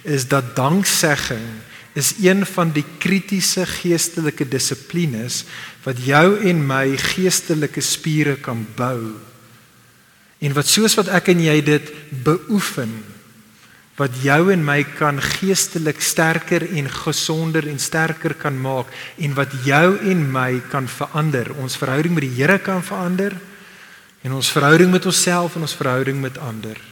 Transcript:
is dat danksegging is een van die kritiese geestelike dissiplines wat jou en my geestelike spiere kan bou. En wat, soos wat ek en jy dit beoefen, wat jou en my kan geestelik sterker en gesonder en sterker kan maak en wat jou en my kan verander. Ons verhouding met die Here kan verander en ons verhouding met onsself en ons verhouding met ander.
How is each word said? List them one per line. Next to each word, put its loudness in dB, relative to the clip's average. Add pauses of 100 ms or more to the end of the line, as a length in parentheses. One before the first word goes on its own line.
is -2
dat 0
danksegging 0 (460)
is -2
een 6
van 0
die 0 (140)
kritiese 0
geestelike -2
dissiplines -2 (400)
wat -4
jou 6
en 2
my 0
geestelike 0
spiere 0
kan -6
bou. -4 (1200)
En -2
wat, 2
soos 2
wat 2
ek 2
en 6
jy 4
dit 2 (320)
beoefen, -2 (920)
wat 0 (120)
jou 4
en 2
my 2 (140)
kan 0
geestelik -2
sterker 0
en -4
gesonder -2
en -8
sterker -2
kan -4
maak -4 (300)
en -2
wat 0 (140)
jou 6
en 2
my 0 (100)
kan -2
verander. -2
Ons -6
verhouding 0
met 0
die -4
Here 4
kan -2
verander -2 (880)
en -4
ons -2
verhouding 6
met 2
onsself 0
en -4
ons -6
verhouding -2
met -6
ander. -10 (140)